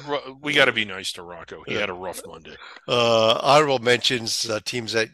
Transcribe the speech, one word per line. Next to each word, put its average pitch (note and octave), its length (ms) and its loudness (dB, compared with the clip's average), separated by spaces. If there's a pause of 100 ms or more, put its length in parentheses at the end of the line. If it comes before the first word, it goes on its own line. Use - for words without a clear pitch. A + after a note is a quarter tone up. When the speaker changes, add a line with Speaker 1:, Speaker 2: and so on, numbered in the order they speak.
Speaker 1:
Ro-, C3+ 340 -8
we D3 140 -4
gotta C3+ 180 6
be A2 120 -2
nice F#2+ 280 -8
to F2+ 100 -14
Rocco. E2+ 440 -16
He - 80 -6
Speaker 2:
Yeah. G#2+ 60 -2
Speaker 1:
had G2+ 100 -4
a F2+ 40 -8
rough F2+ 300 -10
Monday. E2 320 -18 (300)
Speaker 2:
Uh, A#2 560 4
honorable C#3+ 380 4
mentions, A#2 680 0
uh, G#2+ 160 -4
teams A2+ 280 -6
that A2+ 220 0